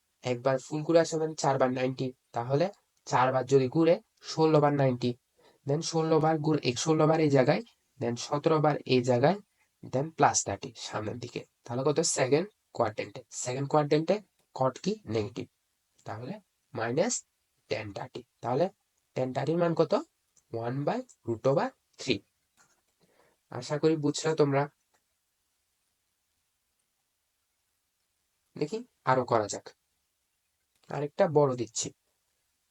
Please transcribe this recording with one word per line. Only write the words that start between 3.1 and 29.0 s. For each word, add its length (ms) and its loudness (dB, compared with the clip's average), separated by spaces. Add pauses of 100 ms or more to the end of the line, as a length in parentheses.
যদি 220 4
ঘুরে 280 4 (260)
ষোলো 380 2
বার 140 4
নাইনটি, 380 0 (540)
then 160 -2
ষোলো 380 0
বার 180 2
ঘুরে, 260 0
এই 120 0
ষোলো 320 2
বার 120 4
এই 100 4
জায়গায়, 320 4 (380)
then 160 -2
সতেরো 440 0
বার 160 2 (100)
এই 180 4
জায়গায়, 340 4 (480)
then 260 -2
প্লাস 320 2
থার্টি 320 -6
সামনের 440 -8
দিকে। 220 -10 (220)
তাহলে 200 -6
কত? 160 2
সেকেন্ড 480 2 (240)
কোয়াড্রেন্টে। 580 -4
সেকেন্ড 400 -6
কোয়াড্রেন্টে 460 2 (400)
কট 240 0
কি? 140 -4 (120)
নেগেটিভ। 420 -6 (580)
তাহলে 280 -12 (400)
মাইনাস 400 -2 (560)
টেন 240 -6
থার্টি। 280 -12 (200)
তাহলে 240 0 (500)
টেন 180 -2
থার্টি 200 -2
র 40 0
মান 180 2
কত? 180 2 (600)
ওয়ান 200 -6 (120)
by 140 0 (240)
root 200 -6
over 260 2 (280)
three। 220 -2 (1300)
আশা 280 -8
করি 180 2
বুঝছো 400 -2
তোমরা। 280 2 (4000)
দেখি 240 -4 (260)